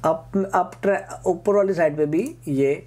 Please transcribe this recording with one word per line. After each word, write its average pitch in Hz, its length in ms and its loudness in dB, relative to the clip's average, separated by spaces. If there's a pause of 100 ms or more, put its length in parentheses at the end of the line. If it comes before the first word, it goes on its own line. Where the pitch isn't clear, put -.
अप, 160 280 0 (220)
अप 180 180 0 (100)
ट्रे-, - 440 -2
ऊपर 185 280 0
वाली 196 200 2
साइड 156 220 2
पे 151 100 2
भी 156 160 0 (260)
ये 139 240 2 (140)